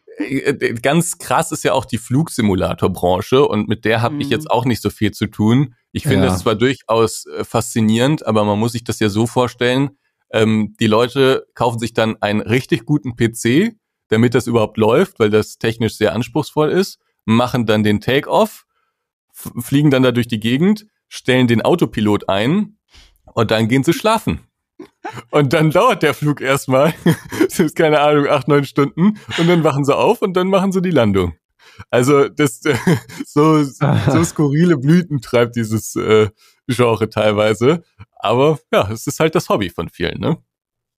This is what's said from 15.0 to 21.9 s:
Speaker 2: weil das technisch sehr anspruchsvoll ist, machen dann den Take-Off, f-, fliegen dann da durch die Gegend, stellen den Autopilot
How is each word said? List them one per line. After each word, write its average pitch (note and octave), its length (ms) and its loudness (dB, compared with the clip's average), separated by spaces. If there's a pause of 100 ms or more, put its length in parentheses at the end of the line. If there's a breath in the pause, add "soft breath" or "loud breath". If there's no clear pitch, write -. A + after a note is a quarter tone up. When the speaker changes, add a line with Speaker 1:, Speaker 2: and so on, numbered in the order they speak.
Speaker 2:
weil G#2+ 100 2
das G#2+ 280 0
technisch A2+ 380 -4
sehr G2+ 160 0
anspruchsvoll C#3 580 -4
ist, - 280 -4 (260)
machen A#2+ 420 0
dann G#2+ 180 2
den G#2 160 0
Take-Off, D3+ 640 -2 (680)
f-, - 200 -16 (120)
fliegen D3 280 2
dann C3 100 4
da B2+ 80 4
durch A#2 160 0
die A2 140 -6
Gegend, D3 460 0 (220)
stellen B2+ 380 0
den A2+ 160 2
Autopilot A2 640 0